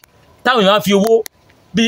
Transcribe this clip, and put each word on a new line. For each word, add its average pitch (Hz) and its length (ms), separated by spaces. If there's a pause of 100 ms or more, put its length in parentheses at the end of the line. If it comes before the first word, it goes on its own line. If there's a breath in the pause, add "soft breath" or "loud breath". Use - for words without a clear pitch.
(460)
Táwọn 247 160
èèyàn 190 120
á 214 60
fi 190 140
owó 202 200 (600)
bí 226 140